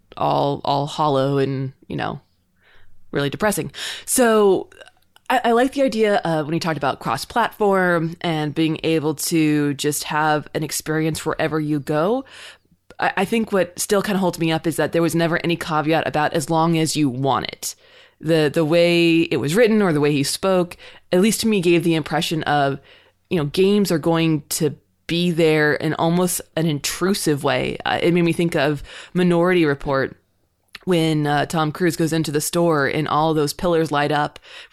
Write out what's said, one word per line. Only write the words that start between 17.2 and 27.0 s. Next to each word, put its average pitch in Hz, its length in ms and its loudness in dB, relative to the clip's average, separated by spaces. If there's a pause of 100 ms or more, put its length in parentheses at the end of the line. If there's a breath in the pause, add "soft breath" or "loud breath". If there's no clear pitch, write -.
it. - 280 -10 (460 soft breath)
The, 156 320 2
the 165 120 2
way 170 580 4
it - 160 -2
was 135 160 -2
written 220 260 4
or 190 120 2
the 147 80 2
way 147 120 2
he 143 100 0
spoke, 180 540 0 (340 loud breath)
at 180 120 4
least 214 180 2
to 220 80 -2
me, 214 140 2
gave 170 220 4
the 165 100 2
impression 156 480 -2
of, 139 360 0 (520 soft breath)
you 180 80 0
know, 147 80 0
games 190 440 2
are 170 80 2
going 165 520 2
to 156 260 -2 (300)
be 175 240 0
there 156 440 4
in 156 200 -2
almost 175 460 0 (140)
an 165 120 -2
intrusive 160 760 -2